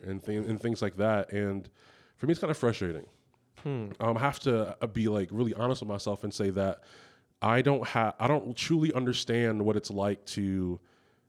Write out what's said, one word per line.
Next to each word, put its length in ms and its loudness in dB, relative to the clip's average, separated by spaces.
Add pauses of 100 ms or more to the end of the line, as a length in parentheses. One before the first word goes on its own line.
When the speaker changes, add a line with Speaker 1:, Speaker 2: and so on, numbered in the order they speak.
Speaker 1:
and 180 -6
thi-, 140 -4
and 240 -2
things 200 -2
like 160 -2
that. 360 2
And 360 -2 (460)
for 120 -4
me, 40 2
it's 80 0
kinda 140 -2
frustrating. 540 -2 (560)
Speaker 2:
Hmm. 240 -4 (120)
Speaker 1:
Um, 180 2
I 20 0
have 220 0
to, 400 0
uh, 60 -2
be, 200 0
like, 240 0
really 220 0
honest 280 -2
with 80 -6
myself 340 -4
and 100 -6
say 180 0
that 320 0 (580)
I 200 4
don't 260 2
ha-, 320 2
I 80 2
don't 280 0
truly 380 2
understand 720 0
what 100 4
it's 140 -2
like 380 0
to 520 -2 (500)